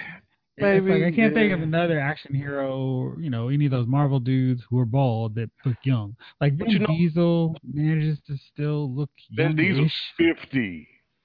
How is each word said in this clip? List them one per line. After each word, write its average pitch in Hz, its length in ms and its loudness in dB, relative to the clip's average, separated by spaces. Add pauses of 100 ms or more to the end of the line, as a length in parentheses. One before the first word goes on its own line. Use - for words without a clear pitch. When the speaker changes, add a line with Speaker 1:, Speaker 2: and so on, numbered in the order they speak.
(560)
Speaker 1:
it's - 60 -4
like, 196 220 4
Speaker 2:
Maybe, 190 200 2
Speaker 1:
I 175 80 2
can't 220 220 2
think 214 180 4
of 185 60 -2
Speaker 2:
yeah. 160 80 -2
Speaker 1:
another 165 340 0
action 143 340 -6
hero, 135 840 -4
you 160 120 -6
know, 117 180 -2
any 147 180 2
of 135 60 2
those 123 160 0
Marvel 139 320 2
dudes 127 500 0
who 123 80 2
are 123 80 2
bald 113 480 0
that 117 160 -6 (140)
look 123 200 0
young. 113 320 -2 (240)
Like, 143 160 2
Speaker 2:
But 202 120 -4
Speaker 1:
Vin 220 40 2
Speaker 2:
you 190 80 4
know, 208 60 0
Speaker 1:
Diesel 165 800 2
manages 151 580 -2
to 143 140 -10
still 147 580 -4
look 143 160 -4 (220)
Speaker 2:
Vin 156 240 2
Diesel's 156 360 2 (260)
Speaker 1:
youngish. 165 220 4
Speaker 2:
fifty. 95 480 -4 (360)